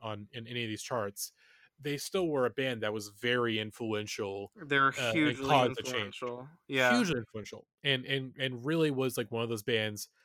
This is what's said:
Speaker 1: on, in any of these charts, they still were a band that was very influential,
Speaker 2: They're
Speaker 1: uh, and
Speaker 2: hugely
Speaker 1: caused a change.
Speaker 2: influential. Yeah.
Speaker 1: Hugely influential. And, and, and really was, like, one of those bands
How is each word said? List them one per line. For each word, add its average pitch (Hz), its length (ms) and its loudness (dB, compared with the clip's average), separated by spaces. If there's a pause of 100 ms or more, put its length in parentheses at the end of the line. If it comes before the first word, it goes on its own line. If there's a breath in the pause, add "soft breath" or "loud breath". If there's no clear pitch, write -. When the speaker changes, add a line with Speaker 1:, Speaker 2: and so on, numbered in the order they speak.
Speaker 1:
on, 104 300 -8
in 117 160 -10
any 120 160 -4
of 110 40 -4
these 107 140 -6
charts, 107 500 -4 (480 soft breath)
they 147 160 -4
still 180 300 -2
were 135 200 2
a 117 40 0
band 127 320 -2
that 107 100 0
was 104 180 -6
very 117 500 2
influential, 104 960 -4
Speaker 2:
They're 139 320 4 (100)
Speaker 1:
uh, 120 140 2
and - 0 -
Speaker 2:
hugely 139 340 2
Speaker 1:
caused 131 320 6
a 110 60 -6
change. 127 100 -6
Speaker 2:
influential. 123 540 -6 (180)
Yeah. 131 260 4
Speaker 1:
Hugely 170 260 4
influential. 110 480 -10 (180)
And, 131 200 2
and, 135 340 -4
and 127 260 -4
really 160 260 2
was, 131 260 0
like, 120 140 -4
one 113 140 -2
of 113 40 -2
those 113 140 -2
bands 110 460 0 (160)